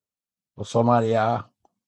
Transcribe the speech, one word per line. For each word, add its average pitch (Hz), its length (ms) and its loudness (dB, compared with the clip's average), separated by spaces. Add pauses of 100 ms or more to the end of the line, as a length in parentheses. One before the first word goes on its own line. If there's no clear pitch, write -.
(580)
oo 101 60 -10
Soomaaliya 117 600 0
ah, 113 180 -2 (460)